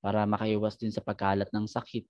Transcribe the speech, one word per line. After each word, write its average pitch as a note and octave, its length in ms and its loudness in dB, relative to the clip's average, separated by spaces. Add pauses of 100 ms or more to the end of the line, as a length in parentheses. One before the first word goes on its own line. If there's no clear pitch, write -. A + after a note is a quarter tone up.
Para G#2 240 2
makaiwas G#2 560 0
din A2 140 -4
sa - 100 -4
pagkalat G2 480 0
ng G#2+ 140 -2
sakit - 440 -6